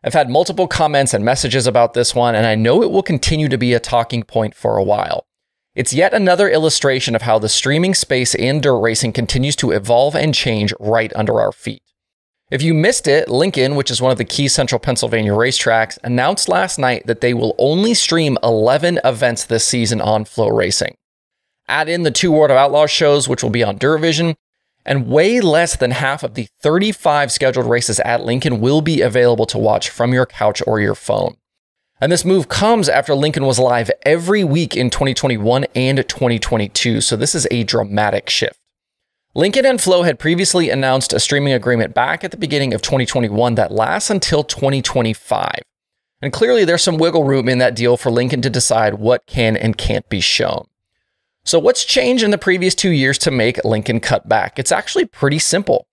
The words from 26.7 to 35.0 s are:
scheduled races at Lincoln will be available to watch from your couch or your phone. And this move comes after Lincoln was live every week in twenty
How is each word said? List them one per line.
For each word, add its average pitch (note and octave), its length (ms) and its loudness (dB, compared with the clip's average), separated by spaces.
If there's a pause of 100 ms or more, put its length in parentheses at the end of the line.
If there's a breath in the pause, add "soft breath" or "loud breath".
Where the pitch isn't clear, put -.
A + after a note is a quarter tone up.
scheduled B2+ 360 0
races A#2 340 0
at A#2+ 240 -2
Lincoln B2 360 -2
will C3+ 200 2
be D#3 220 0
available A2+ 440 2
to - 100 -8
watch G#2+ 320 0
from A#2+ 240 -2
your B2+ 140 2
couch - 400 -2
or A2 140 0
your G#2 160 0
phone. - 400 -4 (640)
And D3 100 2
this F3 140 0
move F#3 240 2
comes G#3 400 2
after C#3 260 0
Lincoln C#3+ 320 0
was B2+ 140 0
live A#2+ 280 2 (140)
every E3+ 400 0
week D#3 340 0
in B2 140 0
twenty C3+ 240 -2